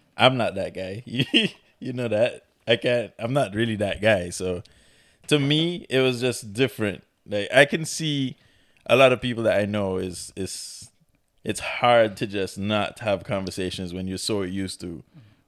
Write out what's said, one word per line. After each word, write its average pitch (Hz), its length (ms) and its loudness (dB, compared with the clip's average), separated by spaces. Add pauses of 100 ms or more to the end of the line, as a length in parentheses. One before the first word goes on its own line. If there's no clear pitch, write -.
(180)
I'm 131 200 6
not 95 180 -2
that 90 180 -4
guy. 95 320 -8
<laughs> - 0 -
You, 120 200 -2 (540)
you 127 140 -8
know 123 140 -4
that. 107 380 0 (220)
I 120 80 4
can't, 120 420 -2
I'm 117 160 -4
not 113 220 -2
really 110 220 0
that 95 240 -2
guy. 98 280 2
So 90 320 -4 (680)
to 147 120 4
me, 156 500 -2
it 131 120 2
was 127 200 0
just 113 320 -4
different. 107 500 -2 (220)
Like, 101 280 -4
I 139 120 8
can 160 200 -2
see 143 500 -4 (500)
a 120 100 6
lot 131 180 8
of 113 80 -2
people 117 220 -4
that 101 160 4
I 104 60 2
know 101 320 -2
is, 92 380 -8
is, - 560 -10 (520)
it's - 180 4
hard 117 560 4
to 123 100 -4
just 98 320 -6
not 104 400 -2
have 101 240 0
conversations 92 720 -4
when 92 140 -6
you're 92 100 -6
so 104 260 -2
used 95 380 -6
to, 85 220 -10 (440)